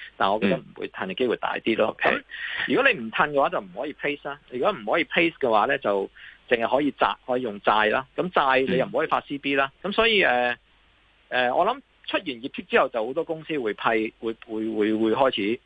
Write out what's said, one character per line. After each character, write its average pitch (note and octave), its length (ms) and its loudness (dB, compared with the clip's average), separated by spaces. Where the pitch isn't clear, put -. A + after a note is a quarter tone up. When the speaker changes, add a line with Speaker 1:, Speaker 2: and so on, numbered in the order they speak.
Speaker 1:
但 G2 140 2
我 G#2+ 80 0
覺 G2+ 100 2
得 F2+ 80 2
唔 D2 80 -14
會 G2 140 -8
褪 - 180 -8
嘅 C3+ 80 -8
機 B2+ 120 -2
會 G#2 100 0
大 - 200 -4
啲 A2+ 200 -2
咯。 G#2+ 260 0
Speaker 2:
嗯。 C#3 80 4
Speaker 1:
咁 - 120 -2
如 F3 140 2
果 C4+ 100 4
你 F3+ 80 -4
唔 A2+ 120 -8
褪 D3 200 0
嘅 C#3 100 2
話， D#3+ 80 2
就 C#3 100 -4
唔 G2 160 -10
可 C3 120 -8
以 C#3+ 60 -10
place D3 340 -6
啦。 C#3+ 120 -10
如 B2+ 100 -8
果 F3+ 120 0
唔 A#2+ 200 -10
可 E3 80 2
以 D#3 60 -2
place E3 340 0
嘅 B2+ 100 0
話 G#2+ 180 4
咧， C#3+ 120 0
就 G2+ 300 -2
淨 A#2+ 100 4
係 A2+ 160 2
可 C#3+ 60 2
以 C#3 100 0
債， G#2 240 0
可 B2+ 120 -2
以 B2+ 40 -2
用 G#2 200 -6
債 G#2+ 300 4
啦。 C3 140 0
咁 E3+ 160 -2
債 C3+ 360 2
你 B2+ 100 0
又 B2 80 2
唔 G2 60 -6
可 C#3 120 0
以 D3+ 40 -2
發 C3+ 140 0
C C#3+ 160 -8
B C#3 180 -2
啦。 C3+ 160 0
Speaker 2:
嗯。 G3 100 -4
Speaker 1:
咁 - 40 -10
所 A3+ 120 4
以， G3+ 160 4
呃， B2 340 2
呃， B2 220 0
我 D#3 140 4
諗 C4 140 0
出 D#4+ 100 -2
完 G3 80 -4
業 B2 240 -8
績 G3 200 -10
之 A3+ 100 4
後， C#3+ 100 4
就 A2 160 -2
好 B2+ 80 -6
多 D#3 100 -2
公 D#3+ 200 -8
司 D#3 160 -4
會 G#2+ 140 -2
批， A2+ 460 0
會， A2+ 160 -6
會， A2 220 -4
會， G#2+ 240 2
會 A2 180 2
開 C3 240 2
始， G#2+ 300 -2